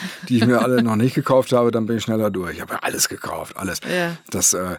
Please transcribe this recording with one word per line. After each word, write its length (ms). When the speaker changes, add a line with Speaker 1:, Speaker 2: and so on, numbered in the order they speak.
Speaker 1:
die 100
ich 80
mir 140
alle 220
noch 140
nicht 180
gekauft 380
habe, 180
dann 160
bin 120
ich 40
schneller 280
durch. 260
Ich 40
habe 140
ja 80
alles 260
gekauft, 480
alles. 320
Speaker 2:
Ja. 280
Speaker 1:
Das, 240
äh, 180
äh, 60